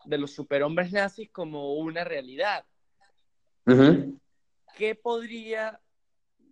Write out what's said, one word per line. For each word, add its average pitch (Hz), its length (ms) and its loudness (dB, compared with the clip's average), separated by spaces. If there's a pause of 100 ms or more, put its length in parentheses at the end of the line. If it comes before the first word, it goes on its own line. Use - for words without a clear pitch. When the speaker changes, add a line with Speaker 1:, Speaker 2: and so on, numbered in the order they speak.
Speaker 1:
de 147 140 -4
los 143 140 -6
superhombres 151 600 -2
nazis 202 380 -4
como 147 440 -6
una 160 300 -6
realidad. 156 600 -4 (1000)
Speaker 2:
Ujú. 135 520 6 (580)
Speaker 1:
¿Qué 214 180 -2
podría 220 840 -8 (720)